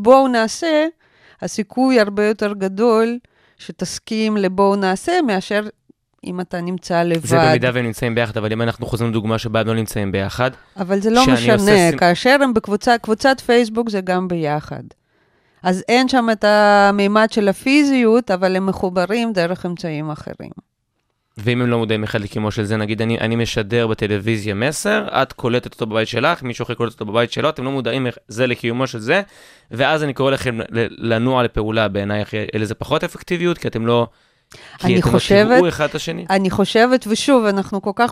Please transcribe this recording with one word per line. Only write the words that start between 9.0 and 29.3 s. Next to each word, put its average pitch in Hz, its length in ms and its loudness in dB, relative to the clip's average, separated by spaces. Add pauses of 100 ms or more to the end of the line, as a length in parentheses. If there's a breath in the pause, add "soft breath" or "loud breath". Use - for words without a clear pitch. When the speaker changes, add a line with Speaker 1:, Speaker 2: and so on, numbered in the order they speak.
Speaker 2:
לדוגמה 113 280 -2
שבה 110 220 -2
הם 110 80 0
לא 113 80 0
נמצאים 107 360 -4
ביחד, 98 400 -2 (260)
Speaker 1:
אבל 190 240 -2
זה 214 80 0
לא 240 160 4
Speaker 2:
שאני 262 100 4
עושה 233 200 4
Speaker 1:
משנה, 202 100 2 (240)
Speaker 2:
סין- 143 80 0
Speaker 1:
כאשר 180 460 4
הם 254 100 2
בקבוצה, 214 440 0
קבוצת 254 420 0
פייסבוק 233 500 0
זה 202 120 -4
גם 185 260 -2
ביחד. 151 560 -4 (800)
אז 185 240 0
אין 254 200 4
שם 240 240 2
את 214 120 -2
המימד 208 880 4
של 208 180 2
הפיזיות, 254 800 2
אבל 185 240 0
הם 190 100 0
מחוברים 190 680 -2
דרך 175 320 -2
אמצעים 160 460 -6
אחרים. - 400 -14 (920)
Speaker 2:
ואם 120 180 0
הם 120 80 0
לא 120 80 2
מודעים 110 260 -2
אחד 107 180 -4
לקיומו 107 300 -4
של 110 120 -4
זה, 104 140 -2
נגיד, 107 240 -4
אני, 113 180 0
אני 110 160 -2
משדר 117 520 -2
בטלוויזיה 104 680 -2
מסר, 196 540 -2
את - 260 -2
קולטת 123 400 -4
אותו 123 120 -8
בבית 110 220 -2
שלך, 135 360 -2
מישהו 123 200 -8
אחר 120 100 -8
קולט 113 200 -4
אותו 113 120 -12
בבית 113 260 0
שלו, 127 180 -2
אתם 139 140 -6
לא 135 80 -6
מודעים 127 360 -4 (200)
זה 123 200 -2
לקיומו 120 400 -2
של 120 120 -10
זה, 143 220 0 (500 soft breath)